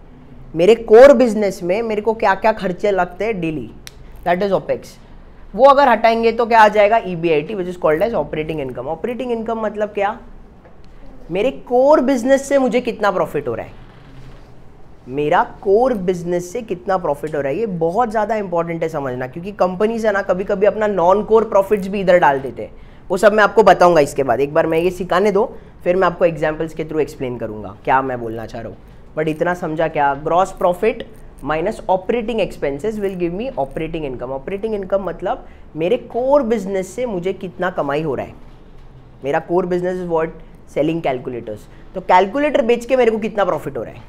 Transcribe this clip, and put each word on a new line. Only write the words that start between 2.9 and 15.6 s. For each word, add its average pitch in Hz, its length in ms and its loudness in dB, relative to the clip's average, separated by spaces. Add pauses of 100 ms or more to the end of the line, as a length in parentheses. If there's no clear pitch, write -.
लगते 180 340 -2
हैं 220 160 -4
डेली, 151 280 -6 (580)
that 180 160 0
is 202 100 0
opex। 165 340 -2 (680)
वो 226 100 6
अगर 277 240 8
हटाएंगे 226 420 4
तो 226 140 0
क्या 226 160 6
आ 214 60 10
जाएगा, 208 300 4
ईबीआईटी, 170 580 0
which 180 140 -4
is 180 100 -8
called 160 240 2
as 226 120 0
operating 156 500 -4
income। 127 220 -8
ऑपरेटिंग 226 440 -6
इनकम 226 300 -4
मतलब 208 280 -4
क्या, 208 280 -4 (1120)
मेरे 214 200 0
कोर 269 500 4
बिजनेस 262 480 2
से 277 80 4
मुझे 247 240 2
कितना 208 300 0
प्रॉफिट 156 360 -2
हो 117 80 -4
रहा 95 100 -8
है, - 160 -18 (1300)
मेरा 151 360 2 (180)